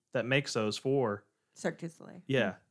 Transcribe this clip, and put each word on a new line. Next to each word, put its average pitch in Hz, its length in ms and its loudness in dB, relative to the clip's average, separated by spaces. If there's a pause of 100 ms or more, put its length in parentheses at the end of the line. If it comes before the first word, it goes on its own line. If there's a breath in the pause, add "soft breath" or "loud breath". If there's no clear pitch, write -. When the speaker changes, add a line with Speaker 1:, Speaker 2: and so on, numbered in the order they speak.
(120)
Speaker 1:
that 117 140 0
makes 135 260 2
those 107 240 0
for 127 480 0 (300)
Speaker 2:
Cirque - 240 -4
du 170 100 -8
Soleil. - 380 -18
Speaker 1:
Yeah, 113 280 2 (160)